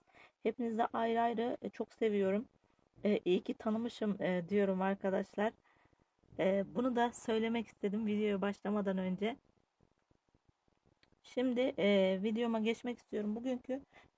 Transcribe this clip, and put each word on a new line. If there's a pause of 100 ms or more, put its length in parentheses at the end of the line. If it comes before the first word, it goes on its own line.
(440)
Hepinizi
ayrı
ayrı,
e,
çok
seviyorum. (580)
E,
iyi
ki
tanımışım,
e,
diyorum
arkadaşlar. (840)
E, (100)
bunu
da
söylemek
istedim
videoya
başlamadan
önce. (1900)
Şimdi,
e,
videoma
geçmek
istiyorum.
Bugünkü (360)